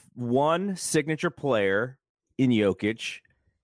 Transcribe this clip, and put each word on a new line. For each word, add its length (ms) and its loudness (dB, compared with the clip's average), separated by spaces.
one 600 0
signature 540 -2
player 680 0
in 120 4
Jokic, 720 0